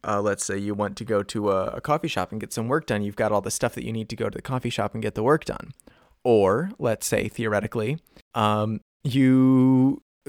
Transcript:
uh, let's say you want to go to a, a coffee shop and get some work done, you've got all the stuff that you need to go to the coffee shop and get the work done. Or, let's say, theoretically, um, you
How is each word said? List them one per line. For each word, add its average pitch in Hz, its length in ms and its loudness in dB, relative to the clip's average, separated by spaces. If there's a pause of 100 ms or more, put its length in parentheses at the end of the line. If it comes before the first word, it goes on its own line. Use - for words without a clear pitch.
uh, 101 140 -2
let's 101 240 -2
say 98 120 -6
you 101 160 -4
want 101 240 -4
to 117 60 -12
go 101 200 0
to 104 280 -2
a, 95 200 0
a - 100 -10
coffee 151 260 -2
shop 92 240 -4
and 107 80 -8
get 104 140 -12
some 117 160 -6
work 156 160 -2
done, 104 180 -2
you've 101 140 -6
got 107 160 0
all 101 80 2
the 113 100 -6
stuff - 240 -4
that 120 80 -8
you 117 80 -6
need 110 180 -6
to 113 60 -8
go 113 140 -4
to - 80 -10
the - 40 -10
coffee 127 280 -4
shop 104 240 -4
and 113 100 -6
get 107 120 -4
the 110 80 -2
work 147 200 2
done. - 280 -10 (520)
Or, 113 560 4
let's 113 260 -2
say, - 220 0
theoretically, 110 720 -2 (360)
um, 107 460 2 (240)
you 131 1000 4 (280)